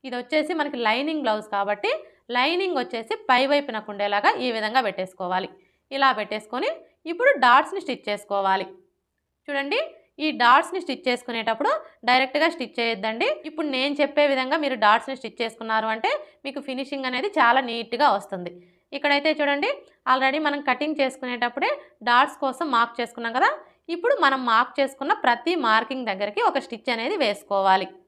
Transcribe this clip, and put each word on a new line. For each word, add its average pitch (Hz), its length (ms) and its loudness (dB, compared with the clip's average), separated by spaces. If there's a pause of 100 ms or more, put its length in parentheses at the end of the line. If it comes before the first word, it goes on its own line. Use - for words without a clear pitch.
ఇది 247 140 -8
వచ్చేసి 302 400 0
మనకి 285 180 -4 (100)
లైనింగ్ 285 360 0
బ్లౌజ్ 214 320 0
కాబట్టి 208 340 -2 (460)
లైనింగ్ 349 440 0
వచ్చేసి 240 340 -6 (140)
పై 247 100 6 (120)
వైపునకు 277 420 -2
ఉండేలాగా 202 380 0 (140)
ఈ 254 120 0
విధంగా 220 280 0
పెట్టేసుకోవాలి. 185 640 -4 (420)
ఇలా 269 180 2 (100)
పెట్టేసుకొని 220 500 -4 (420)
ఇప్పుడు 285 200 2 (140)
డాట్స్ని 302 400 4
స్టిచ్ - 240 -8
చేసుకోవాలి. 196 580 0 (800)
చూడండి, 285 340 -2 (440)
ఈ - 20 0 (160)
డాట్స్ని 330 420 4
స్టిచ్ 262 240 -6
చేసుకునేటప్పుడు 226 640 -2 (380)
డైరెక్ట్గా 262 460 2
స్టిచ్ - 240 -8
చేయొద్దండి. 226 500 -2 (200)
ఇప్పుడు 311 180 -6 (100)
నేను 277 240 0
చెప్పే 294 320 2
విధంగా 262 320 0
మీరు 262 200 -2
డాట్స్ని 226 360 4
స్టిచ్ 226 220 -12
చేసుకున్నారు 220 520 -2
అంటే 381 180 -2 (320)
మీకు 277 240 -8
ఫినిషింగ్ 269 420 -6
అనేది 320 280 -4
చాలా 254 320 6
నీట్గా 233 460 0
వస్తుంది. 180 360 -8 (460)
ఇక్కడైతే 285 420 2
చూడండి, 285 300 0 (420)
already 269 340 2
మనం 285 240 -2
కటింగ్ 294 320 -2
చేసుకునేటప్పుడే 247 680 -2 (380)
డాట్స్ 254 340 4
కోసం 277 320 -2
మార్క్ 233 240 2
చేసుకున్నాం 233 380 -6
కదా, 392 120 4 (460)
ఇప్పుడు 466 200 2 (100)
మనం 269 140 2 (120)
మార్క్ 240 280 2
చేసుకున్న 277 340 0 (120)
ప్రతి 240 280 2 (120)
మార్కింగ్ 226 460 0
దగ్గరికి 208 380 -4
ఒక - 80 -2 (100)
స్టిచ్ 233 280 -6
అనేది 277 280 -4
వేసుకోవాలి. 196 640 2 (200)